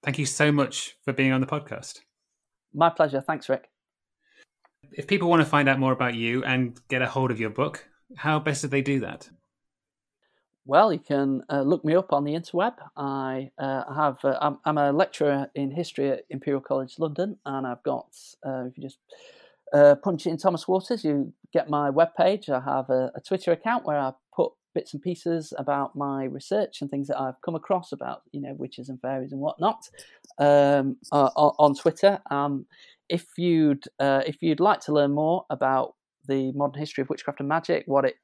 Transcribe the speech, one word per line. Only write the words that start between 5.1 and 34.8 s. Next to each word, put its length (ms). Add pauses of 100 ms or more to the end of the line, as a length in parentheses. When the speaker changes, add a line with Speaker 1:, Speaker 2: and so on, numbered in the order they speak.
Speaker 1:
want 140
to 60
find 200
out 100
more 140
about 220
you 300
and 440
get 140
a 40
hold 240
of 100
your 100
book, 360 (300)
how 220
best 240
do 60
they 120
do 200
that? 280 (1400)
Speaker 2:
Well, 280
you 80
can, 500
uh, 120
look 220
me 120
up 160
on 120
the 80
interweb. 420 (220)
I, 640
uh, 340
have, 320
uh, 160
I'm, 240
I'm 140
a 140
lecturer 600
in 160
history 400
at 200
Imperial 300
College 380
London, 460
and 220
I've 160
got, 320 (320)
uh, 200
if 120
you 60
just, 140 (720)
uh, 240
punch 300
in 100
Thomas 320
Waters, 360
you 280 (200)
get 160
my 220
webpage. 580
I 120
have 280
a, 280
a 40
Twitter 300
account 340
where 140
I 140 (220)
put 180 (220)
bits 180
and 100
pieces 540
about 400
my 280
research 580
and 80
things 180
that 100
I've 240
come 120
across 360
about, 320 (100)
you 100
know, 100
witches 380
and 100
fairies 320
and 80
whatnot, 480 (500)
um, 600 (120)
uh, 240
on, 240
on 160
Twitter. 460 (100)
Um, 360 (420)
if 160 (140)
you'd, 460 (140)
uh, 280
if 160
you'd 180
like 200